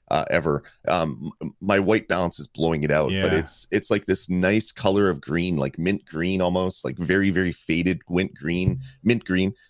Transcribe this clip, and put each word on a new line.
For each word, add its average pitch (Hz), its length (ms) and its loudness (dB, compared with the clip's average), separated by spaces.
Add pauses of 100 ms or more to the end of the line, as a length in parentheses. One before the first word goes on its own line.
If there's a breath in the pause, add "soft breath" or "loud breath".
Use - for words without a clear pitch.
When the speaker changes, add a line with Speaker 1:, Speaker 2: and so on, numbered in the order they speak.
Speaker 1:
uh, - 220 0
ever. 76 320 0 (240 loud breath)
Um, 80 460 -2 (100)
m-, - 180 -10
my 98 200 2
white 104 280 2
balance 87 300 -2
is 73 80 -14
blowing 80 380 0
it 76 80 0
out, 76 140 2
but 92 260 0
Speaker 2:
Yeah. 80 60 2
Speaker 1:
it's, - 340 -6
it's 104 180 -2
like 101 160 0
this 95 240 -2
nice 92 400 2
color 101 400 2
of 69 100 -4
green, 85 360 -2
like 69 220 -4
mint 92 260 -2
green 92 360 -2
almost, 92 440 -2
like 67 140 -6
very, 95 320 2
very 87 220 0
faded 85 560 0
mint 87 260 0
green, 87 460 -2 (220 loud breath)
mint 113 220 0
green. 95 300 0 (160 soft breath)